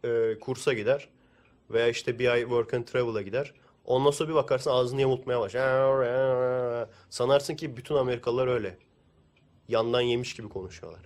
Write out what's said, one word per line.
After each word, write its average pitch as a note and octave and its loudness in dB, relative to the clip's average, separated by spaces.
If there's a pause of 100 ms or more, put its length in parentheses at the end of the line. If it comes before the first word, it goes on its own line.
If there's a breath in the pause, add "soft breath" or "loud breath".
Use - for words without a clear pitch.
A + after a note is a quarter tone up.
e, A2+ 0
kursa C3 -2
gider A#2+ 0 (600 soft breath)
veya A2+ 2
işte A#2 -2
bir B2 2
ay A#2+ 4
work A#2+ 0
and B2 -2
travel'a A#2 -2
gider. A2+ -6 (320 soft breath)
Ondan C3+ 4
sonra D#3 -2
bir D#3+ 0
bakarsın C3+ 2
ağzını B2+ 2
yamultmaya B2+ 0
başlar. B2+ 0 (200 loud breath)
Sanarsın C#3 2
ki C#3+ -10
bütün C#3 -6
Amerikalılar B2+ 0
öyle. G#2 -2 (920)
Yandan A#2 0
yemiş A#2+ -2
gibi G#2+ -12
konuşuyorlar. F#2 -12